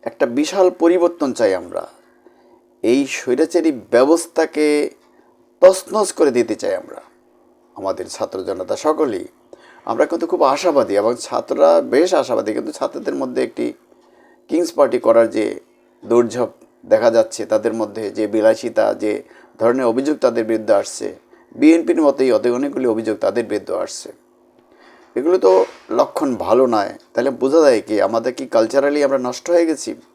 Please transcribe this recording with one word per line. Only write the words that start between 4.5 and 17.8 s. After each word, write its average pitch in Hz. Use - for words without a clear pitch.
তছনছ 190
করে 151
দিতে 117
চাই 95
আমরা, -
আমাদের 95
ছাত্র 95
জনতা 92
সকলেই। 151
আমরা 120
কিন্তু 165
খুব 170
আশাবাদী 143
এবং 113
ছাত্ররা 147
বেশ 160
আশাবাদী, 113
কিন্তু 110
ছাত্রদের 135
মধ্যে 131
একটি 120
কিংস 160
পার্টি 127
করার 113
যে 104
দৌড়ঝাঁপ 117
দেখা 110
যাচ্ছে, 110
তাদের 107